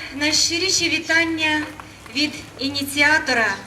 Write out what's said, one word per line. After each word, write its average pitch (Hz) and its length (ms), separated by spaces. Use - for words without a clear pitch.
найщиріші 330 760
вітання 320 760
від 294 180
ініціатора 285 880